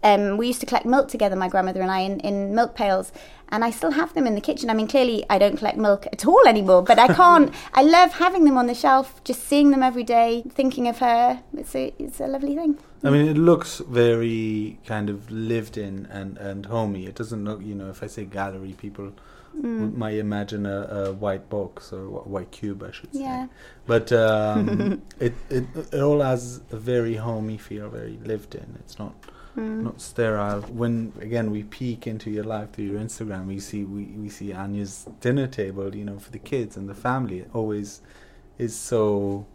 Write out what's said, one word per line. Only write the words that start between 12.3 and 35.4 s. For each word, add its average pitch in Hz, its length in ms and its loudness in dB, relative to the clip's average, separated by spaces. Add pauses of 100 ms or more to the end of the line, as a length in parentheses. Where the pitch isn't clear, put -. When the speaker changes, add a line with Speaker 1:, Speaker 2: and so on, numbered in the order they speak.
Speaker 1:
thing. 311 200 0 (280)
Speaker 2:
I 139 60 2
mean, 147 160 6
it 151 120 2
looks 170 400 4 (100)
very 113 960 0
kind 107 240 -4
of 101 220 -8
lived 110 480 -4
in 98 320 -10
and, 98 280 -12
and 101 280 -10
homey. 101 400 -4
It 98 80 -14
doesn't 110 300 -8
look, 104 180 -8
you 104 120 -10
know, 98 160 -10
if 92 120 -14
I - 40 -12
say - 180 -12
gallery, 95 480 -10
people 101 400 -14 (440)
Speaker 1:
Mm. 240 240 -6
Speaker 2:
w-, 214 180 -6
might 107 200 -4
imagine 104 480 -6
a, 98 160 -6
a 98 300 -6
white 98 360 -6
box 101 440 -8
or 95 120 -12
a - 20 -14
wh-, 98 220 -12
white 95 220 -8
cube, 101 360 -10
I - 60 -16
should - 220 -20
say. 277 80 -6
Speaker 1:
Yeah. 262 240 -8 (400)
Speaker 2:
But, 117 260 2
um, 107 1000 0
Speaker 1:
<laughs> - 80 -20
Speaker 2:
it, 120 140 -2 (160)
it, 127 160 -2 (260)
it 147 100 -4
all 147 200 2
has 127 400 -2 (100)
a 117 60 -12
very 117 400 -2
homey 110 400 -6
feel, 107 320 -14
very 110 360 -12
lived 110 300 -8
in. - 260 -16
It's - 180 -20
not, - 160 -12 (420)
Speaker 1:
Mm. 220 280 -8
Speaker 2:
not - 160 -10
sterile. 104 600 -4
When, 117 600 -4
again, 113 300 -4
we 104 140 -6
peek 117 420 -10
into 110 240 -10
your 104 140 -6
life 107 280 -8
through 107 120 -10
your 101 160 -8
Instagram, 104 460 -10
we 98 120 -8
see, 101 260 -10
we, 101 200 -10
we 104 240 -12
see 101 240 -12
Anya's 98 540 -10 (140)
dinner 131 280 0